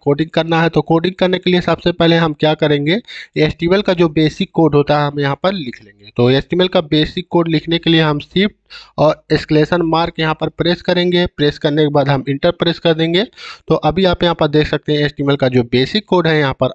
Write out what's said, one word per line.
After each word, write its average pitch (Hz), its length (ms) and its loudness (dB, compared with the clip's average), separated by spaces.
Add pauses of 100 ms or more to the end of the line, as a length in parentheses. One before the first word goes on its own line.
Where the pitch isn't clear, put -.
कोडिंग 147 280 -2
करना 165 320 0
है। 165 80 2
तो 156 140 0
कोडिंग 165 320 0
करने 185 240 0
के 185 100 -4
लिए 180 120 2
सबसे 170 320 -2
पहले 170 240 2
हम 165 180 0
क्या 156 200 0
करेंगे, 151 420 0 (400)
एचटीएमएल 170 440 0
का 196 120 -2
जो 175 160 2
बेसिक 156 440 -2
कोड 151 220 2
होता 147 220 2
है 147 100 -2
हम 143 120 -6
यहाँ 139 240 -2
पर 190 100 0
लिख 139 300 -10
लेंगे। 101 340 -20
तो 120 140 4
एचटीएमएल 170 360 0
का 185 160 0
बेसिक 156 460 -2
कोड 170 180 0
लिखने 165 300 -2
के 165 120 -2
लिए 165 120 4
हम 151 180 0
शिफ्ट 196 360 -4 (420)
और 156 340 0
एक्सक्लेमेशन 156 520 0
मार्क 165 360 -2
यहाँ 156 160 -2
पर 156 160 -4
प्रेस 170 300 -2
करेंगे। 175 460 0
प्रेस 147 300 -2
करने 151 260 0
के 147 60 2
बाद 143 200 2
हम 135 200 0
इंटर 143 240 0
प्रेस 170 260 -4
कर 165 140 2
देंगे। 165 300 0 (440)
तो 160 100 2
अभी 160 280 0
आप 175 180 0
यहाँ 170 120 2
पर 160 140 0
देख 151 180 2
सकते 151 260 -4
हैं 147 120 0
एचटीएमएल 143 320 -2
का 131 120 0
जो 123 200 2
बेसिक 131 380 0
कोड 175 200 2
है 160 120 2
यहाँ 135 160 -2
पर - 200 -2